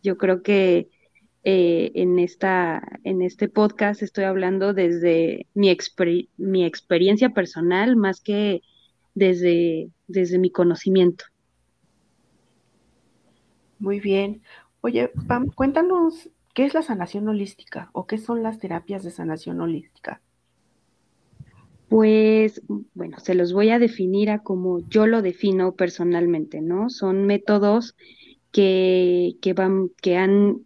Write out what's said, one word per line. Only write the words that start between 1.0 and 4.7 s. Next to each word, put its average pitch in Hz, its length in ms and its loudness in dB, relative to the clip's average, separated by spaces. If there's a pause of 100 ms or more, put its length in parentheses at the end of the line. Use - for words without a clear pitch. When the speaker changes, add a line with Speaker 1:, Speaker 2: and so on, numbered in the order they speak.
Speaker 1:
eh, 175 500 2
en 180 240 0
esta, 175 840 -2
en 185 180 -2
este 180 260 -4
podcast 208 540 0
estoy 196 220 -6
hablando 190 500 -2